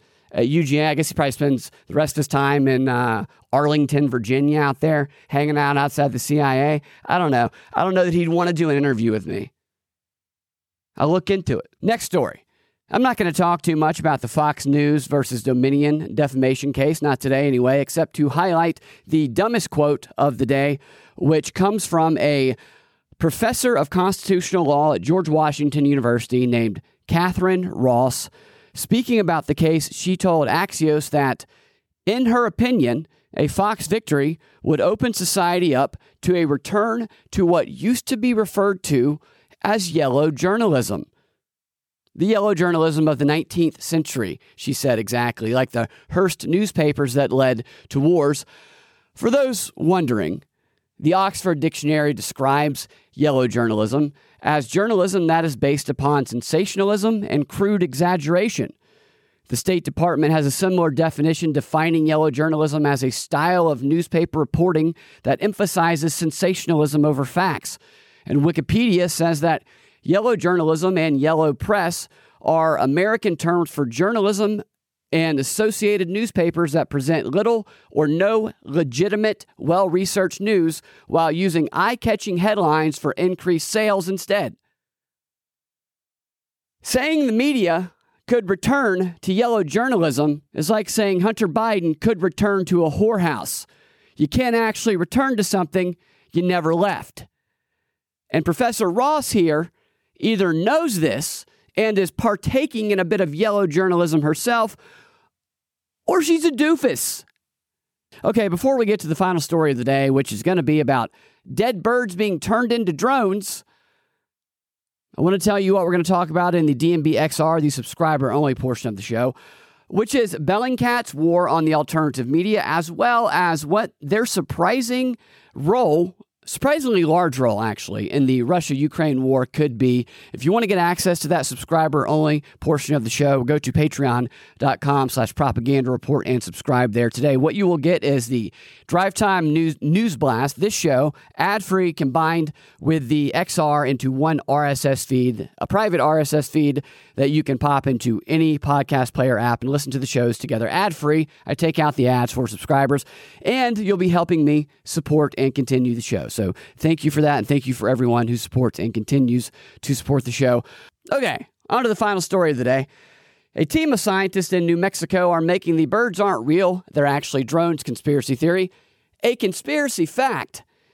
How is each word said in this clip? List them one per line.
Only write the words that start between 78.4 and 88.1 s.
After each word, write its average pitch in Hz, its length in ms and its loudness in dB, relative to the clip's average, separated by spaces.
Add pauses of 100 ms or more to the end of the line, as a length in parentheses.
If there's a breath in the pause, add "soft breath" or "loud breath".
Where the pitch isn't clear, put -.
legitimate, 170 800 -2 (140)
well-researched 185 800 0
news 190 400 0 (260 soft breath)
while 165 240 0
using 165 420 0
eye-catching 214 640 -2
headlines 165 600 2
for 147 140 -2
increased 175 560 -2
sales 196 400 0
instead. 190 480 -4 (2250)
Saying 294 440 0
the 233 60 0
media 214 600 0 (340)